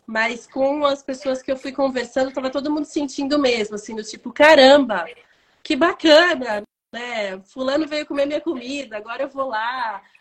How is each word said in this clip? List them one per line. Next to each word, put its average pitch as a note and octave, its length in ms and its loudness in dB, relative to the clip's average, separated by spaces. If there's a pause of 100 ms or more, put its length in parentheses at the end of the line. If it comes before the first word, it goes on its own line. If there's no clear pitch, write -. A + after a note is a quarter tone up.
mas A3+ 400 -4
com C#4 380 0
as C#4 180 0
pessoas C4 400 -6
que - 80 -6
eu C4 60 -2
fui C4 160 -10
conversando, C4 600 -2
tava C4 180 -6
todo C#4+ 200 -4
mundo D4+ 140 -2
sentindo C#4+ 540 -4
mesmo, A#3 360 0
assim, G#3 200 -10
do G#3+ 100 -8
tipo, - 280 -14
"Caramba, C4+ 720 6 (560)
que D4+ 140 -2
bacana, D4+ 840 4 (300)
né? A3+ 520 -8
Fulano C4+ 420 -2
veio D4+ 200 -6
comer C#4 200 0
minha D4+ 140 -4
comida, C4 560 -8
agora A#3 280 -8
eu D4 40 -6
vou C4+ 200 -6
lá. A3+ 540 -6 (180)